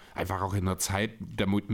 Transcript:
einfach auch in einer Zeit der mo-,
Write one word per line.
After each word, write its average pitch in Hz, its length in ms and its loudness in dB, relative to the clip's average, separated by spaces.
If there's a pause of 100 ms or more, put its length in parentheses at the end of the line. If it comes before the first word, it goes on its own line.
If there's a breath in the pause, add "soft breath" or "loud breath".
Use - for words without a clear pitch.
(140 soft breath)
einfach 90 300 -2
auch 95 100 -2
in 98 120 0
einer 92 120 2
Zeit 101 420 0
der 110 260 -2
mo-, 98 140 4 (140)